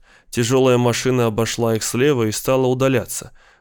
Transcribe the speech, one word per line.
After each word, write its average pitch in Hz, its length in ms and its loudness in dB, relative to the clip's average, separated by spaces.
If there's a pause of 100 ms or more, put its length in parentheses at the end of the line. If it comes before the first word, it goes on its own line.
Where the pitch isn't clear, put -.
(320)
Тяжёлая 123 460 2
машина 123 500 0
обошла 113 480 -2
их 107 80 -4
слева 127 400 0
и 110 80 -2
стала 131 340 0
удаляться. 127 680 -2 (300)